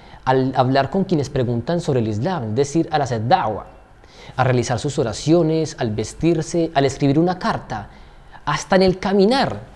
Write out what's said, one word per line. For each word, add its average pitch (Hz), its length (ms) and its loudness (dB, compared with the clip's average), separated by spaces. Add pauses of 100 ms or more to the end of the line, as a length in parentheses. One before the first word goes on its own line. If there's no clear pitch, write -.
(240)
al 131 300 2
hablar 131 360 2
con 190 120 0
quienes 165 280 -2
preguntan 123 500 -2
sobre 139 180 -2
el 110 80 0
Islam, 117 440 -4
es 107 40 -4
decir, 143 380 0
al 147 100 0
hacer 117 240 -2
da'wah, 110 400 0 (680)
a 127 80 2
realizar 123 340 2
sus 147 220 -4
oraciones, 156 800 2
al 120 100 -2
vestirse, 160 840 -2
al 139 100 2
escribir 139 340 2
una 175 220 0
carta. - 500 -6 (540)
Hasta 147 320 0
en 190 60 6
el 185 160 4
caminar 202 600 2 (160)